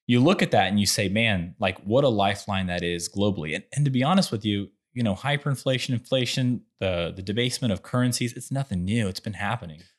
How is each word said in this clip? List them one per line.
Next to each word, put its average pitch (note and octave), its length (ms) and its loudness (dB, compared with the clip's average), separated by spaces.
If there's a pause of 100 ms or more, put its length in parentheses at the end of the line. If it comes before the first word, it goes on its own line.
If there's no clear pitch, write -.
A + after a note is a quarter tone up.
you A#2+ 140 4
look E3+ 220 4
at F3 100 0
that G2 160 6
and G2+ 100 2
you G2+ 80 4
say, G2+ 220 0
"Man, G2 500 0
like, F#2+ 220 0
what A#2+ 240 2
a C#3 40 4
lifeline G2 600 0
that F2 160 -2
is F2 240 -4
globally." F#2 480 -2
And, G2 80 -8 (100)
and D3 100 0
to C#3+ 60 2
be B2+ 140 0
honest F#3 280 2
with G#2+ 120 -4
you, G2+ 260 -2 (240)
you B2 80 -2
know, G#2 120 2
hyperinflation, C3+ 760 -2
inflation, B2+ 720 0 (180)
the, F2 340 -2
the F#2 80 -10
debasement A#2 500 -2
of G#2 100 -4
currencies, B2 520 -2
it's - 160 -14
nothing A#2 340 -4
new. G#2+ 240 0
It's F#2 120 -6
been A2 120 -8
happening F2+ 480 -6 (180)